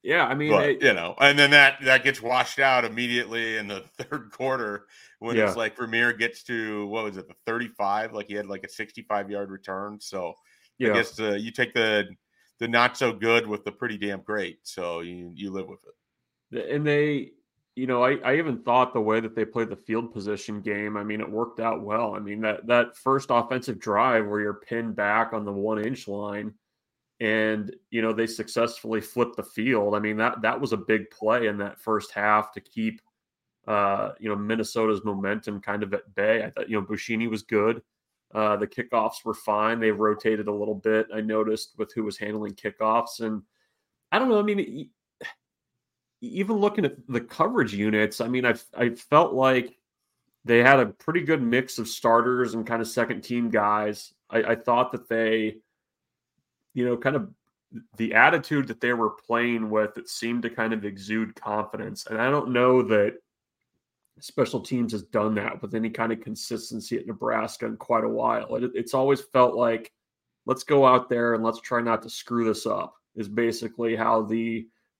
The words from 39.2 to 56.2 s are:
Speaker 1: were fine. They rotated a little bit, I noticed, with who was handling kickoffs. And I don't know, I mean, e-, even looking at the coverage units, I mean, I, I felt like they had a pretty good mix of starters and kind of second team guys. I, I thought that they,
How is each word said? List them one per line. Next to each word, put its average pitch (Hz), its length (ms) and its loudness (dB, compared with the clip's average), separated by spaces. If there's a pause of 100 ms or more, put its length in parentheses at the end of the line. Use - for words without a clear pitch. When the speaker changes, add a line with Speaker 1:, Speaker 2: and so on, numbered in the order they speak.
Speaker 1:
were 110 120 -4
fine. 110 440 0
They 110 120 4
rotated 107 560 0
a 104 40 -4
little 104 220 -4
bit, 110 400 0
I 110 80 -4
noticed, 110 560 -2
with 107 160 -8
who 113 100 -4
was 104 140 -6
handling 107 380 -8
kickoffs. 110 640 -2
And 110 240 -4 (680)
I 185 60 0
don't 254 120 2
know, 214 100 4
I 208 40 2
mean, 208 160 0
e-, - 300 -8 (1300)
even 196 340 -4
looking 202 300 2
at 135 100 -2 (120)
the 120 140 -2
coverage 160 540 0
units, 107 440 2
I 120 100 -2
mean, 123 180 0
I, 117 80 4 (200)
I 120 200 0
felt - 380 4
like 131 440 2 (640)
they 117 200 6
had 135 160 10
a 117 80 4
pretty 160 340 -4
good 143 220 2
mix 123 340 0
of 110 100 -6
starters 120 680 2
and 113 100 -4
kind 117 160 -2
of 113 60 -4
second 117 340 -2
team 120 300 -2
guys. 107 600 0 (200)
I, 113 120 2
I 113 120 2
thought 123 380 0
that - 140 -10
they, 110 500 0 (1160)